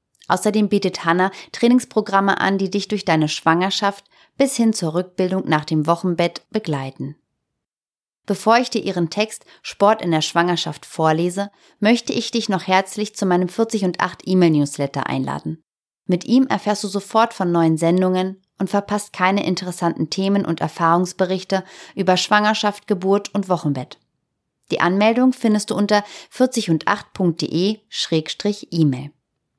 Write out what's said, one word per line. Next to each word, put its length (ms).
Außerdem 420
bietet 360
Hannah 240
Trainingsprogramme 880
an, 180
die 140
dich 160
durch 180
deine 220
Schwangerschaft 760
bis 200
hin 180
zur 220
Rückbildung 520
nach 180
dem 200
Wochenbett 640
begleiten. 640
Bevor 320
ich 140
dir 100
ihren 300
Text 340
Sport 400
in 80
der 120
Schwangerschaft 640
vorlese, 640
möchte 320
ich 200
dich 180
noch 160
herzlich 500
zu 120
meinem 220
vierzig 360
und 140
acht 260
E-Mail-Newsletter 800
einladen. 560
Mit 200
ihm 220
erfährst 360
du 40
sofort 480
von 160
neuen 260
Sendungen 600
und 100
verpasst 440
keine 320
interessanten 640
Themen 360
und 160
Erfahrungsberichte 1040
über 220
Schwangerschaft, 720
Geburt 460
und 160
Wochenbett. 480
Die 100
Anmeldung 540
findest 380
du 40
unter 280
vierzig 400
und 180
acht 260
punkt 280
de 380
schrägstrich 840
E-Mail. 400